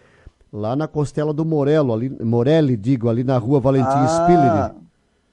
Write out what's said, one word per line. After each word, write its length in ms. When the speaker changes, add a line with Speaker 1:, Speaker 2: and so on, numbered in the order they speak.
Speaker 1:
lá 240
na 140
Costela 460
do 100
Morello, 480
ali, 160
Morelli, 500
digo, 360
ali 120
na 140
Rua 240
Valentim 300
Speaker 2:
Ah, 160
Speaker 1:
Spiller. 800